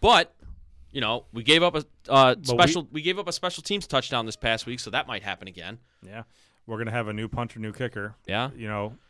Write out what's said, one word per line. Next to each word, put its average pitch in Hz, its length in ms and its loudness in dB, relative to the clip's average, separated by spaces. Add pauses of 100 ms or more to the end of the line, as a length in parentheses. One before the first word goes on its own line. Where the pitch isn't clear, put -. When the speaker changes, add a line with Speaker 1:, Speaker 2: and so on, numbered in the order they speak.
Speaker 1:
But, 202 320 6 (600)
you 135 80 -6
know, 113 320 -2
we 117 100 -8
gave 151 220 6
up 175 100 2
a, 156 40 -4 (300)
uh, 131 280 8
Speaker 2:
But - 20 -6
we - 60 -14
Speaker 1:
special, 156 480 2
we 156 100 -8
gave 180 160 -2
up 185 100 -8
a 165 40 -4
special 175 320 -6
teams 202 240 -4
touchdown 123 380 -2
this 110 100 -8
past 113 280 -2
week, 120 160 -10
so 113 100 -12
that 131 180 -2
might 104 160 -10
happen 98 240 -10
again. 90 300 -14 (280)
Speaker 2:
Yeah. 110 160 -16 (440)
We're 110 120 -8
gonna 113 140 -6
have 113 160 -4
a 107 40 -6
new 110 160 -6
punter, 117 300 -8
new 107 140 -8
kicker. 110 420 -8 (120)
Speaker 1:
Yeah. 117 300 -4
Speaker 2:
You 113 120 -10
know. 107 280 -6 (140)